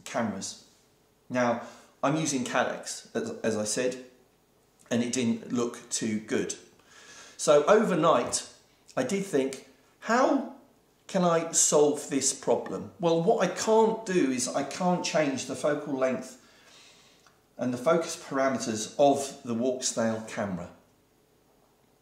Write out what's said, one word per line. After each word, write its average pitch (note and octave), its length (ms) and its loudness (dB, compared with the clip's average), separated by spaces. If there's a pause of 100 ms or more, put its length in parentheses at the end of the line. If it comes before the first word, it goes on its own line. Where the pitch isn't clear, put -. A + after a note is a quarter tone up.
cameras. G2+ 600 -6 (680)
Now, A#2+ 320 0 (400)
I'm C#3+ 140 2
using C3+ 280 -2
Cadex, - 720 -4
as, A2+ 160 -4 (120)
as A2 140 0
I G#2+ 80 -2
said, B2+ 400 -4 (840)
and A#2+ 120 2
it A#2+ 100 -4
didn't A#2 400 -2
look A#2+ 360 -4
too G#2+ 300 -4
good. - 380 -4 (800)
So D3 260 6
overnight, E3+ 800 4 (480)
I C3 100 0
did G3 200 -2
think, C3 440 -2 (320)
"How C4 520 2 (540)
can F3+ 180 0
I E3 280 2
solve - 580 2
this C3+ 240 0
problem?" - 560 -2 (100)
Well, E3 220 2
what G#3+ 200 2
I F#3 40 4
can't A3 580 2
do E3+ 260 2
is B2+ 180 -2
I C#3 160 -2
can't F3+ 380 0
change C#3 440 -2
the - 100 -8
focal D3 380 -2
length B2+ 440 -2 (1200)
and B2 140 -4
the A#2+ 60 -6
focus - 380 0
parameters B2+ 800 -2
of - 460 2
the A#2 100 -4
Walksnail A2+ 720 -2
camera. F2+ 440 -6 (1300)